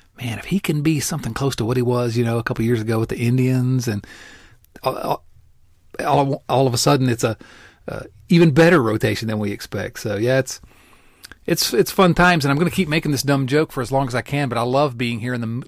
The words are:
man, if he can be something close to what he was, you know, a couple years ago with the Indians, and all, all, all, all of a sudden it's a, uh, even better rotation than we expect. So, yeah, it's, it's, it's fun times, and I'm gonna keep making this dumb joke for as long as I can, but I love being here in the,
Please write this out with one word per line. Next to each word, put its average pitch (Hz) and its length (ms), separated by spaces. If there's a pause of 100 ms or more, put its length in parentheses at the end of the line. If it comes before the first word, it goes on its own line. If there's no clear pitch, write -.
(200)
man, 113 180
if - 80
he 196 140
can 151 220
be 151 180
something 123 340
close 139 220
to 113 80
what 123 120
he 123 60
was, 120 340
you 120 80
know, 117 140
a 117 40
couple 113 220
years 117 160
ago 110 200
with 113 80
the - 100
Indians, 127 680
and 101 180 (760)
all, 131 140
all, - 280 (800)
all, 143 420
all 135 180
of 120 80
a 117 40
sudden 135 300
it's 117 160
a, 113 120 (520)
uh, - 160 (240)
even 170 240
better 165 280
rotation 110 480
than 107 100
we 104 120
expect. - 480
So, 104 180
yeah, 120 220
it's, - 220 (880)
it's, - 280
it's 214 160
fun 185 240
times, 175 300
and 139 80
I'm 139 60
gonna 175 120
keep 185 180
making 151 220
this 139 120
dumb 135 240
joke 151 260
for - 80
as 113 100
long 135 160
as 120 80
I 117 80
can, 143 260
but 117 80
I 113 60
love 131 340
being 120 220
here 123 160
in 120 60
the, 117 280